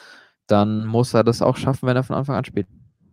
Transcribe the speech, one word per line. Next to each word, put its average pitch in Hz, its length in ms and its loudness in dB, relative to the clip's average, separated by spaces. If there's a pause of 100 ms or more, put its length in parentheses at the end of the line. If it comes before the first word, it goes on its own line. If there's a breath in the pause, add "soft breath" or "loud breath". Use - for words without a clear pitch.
(480 soft breath)
dann 107 400 2
muss 117 280 0
er 110 100 4
das 117 180 0
auch 127 140 2
schaffen, 135 320 -2
wenn 123 80 2
er 131 80 0
von - 120 -6
Anfang 139 200 -4
an - 80 -2
spielt. - 240 -6 (440)